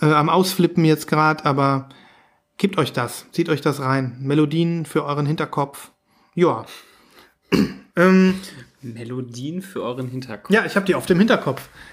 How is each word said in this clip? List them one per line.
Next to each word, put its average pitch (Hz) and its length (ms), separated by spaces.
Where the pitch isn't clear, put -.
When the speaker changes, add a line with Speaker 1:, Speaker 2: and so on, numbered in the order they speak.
Speaker 1:
äh, 160 60
am 151 220
Ausflippen 170 560
jetzt 156 240
grad, 156 380
aber 139 420
gebt - 220
euch 135 140
das, - 400
zieht 170 160
euch 156 120
das 190 200
rein. 131 400
Melodien 156 640
für 151 180
euren 147 220
Hinterkopf. 147 640
Ja. 147 300
<clears throat> - 60
Ähm, 185 380
Speaker 2:
Melodien 123 800
für 123 220
euren 127 240
Hinterkopf. 120 480
Speaker 1:
Ja, 220 100
ich - 120
hab 190 100
die 185 80
auf 131 120
dem 175 120
Hinterkopf. 196 500